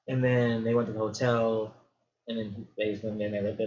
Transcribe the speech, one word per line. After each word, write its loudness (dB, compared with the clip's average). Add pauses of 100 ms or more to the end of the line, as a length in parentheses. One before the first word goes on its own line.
And 0
then 2
they 2
went 2
to -6
the -4
hotel, 0 (540)
and -6
then -6 (100)
they, 0 (120)
and -4
then -2
they, -2
they -2